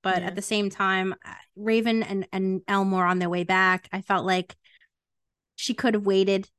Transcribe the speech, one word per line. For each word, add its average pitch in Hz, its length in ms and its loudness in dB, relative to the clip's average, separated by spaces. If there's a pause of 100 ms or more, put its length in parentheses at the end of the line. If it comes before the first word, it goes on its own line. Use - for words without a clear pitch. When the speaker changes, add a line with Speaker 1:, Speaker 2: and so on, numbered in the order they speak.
Speaker 1:
but 185 200 0
Speaker 2:
Yeah. 185 60 -6
Speaker 1:
at 180 60 -8
the 202 80 -6
same 208 280 -2
time, 190 440 0 (100)
uh, - 100 -16 (220)
Raven 226 460 0
and, 196 300 -4
and 190 360 -2
Elm 196 220 2
were 185 140 2
on 180 140 2
their 180 120 0
way 175 140 -2
back. 185 480 2
I 214 80 -6
felt 190 260 0
like 185 300 -2 (1000)
she - 180 -4
could 226 200 0
have 208 120 0
waited 190 420 2 (100)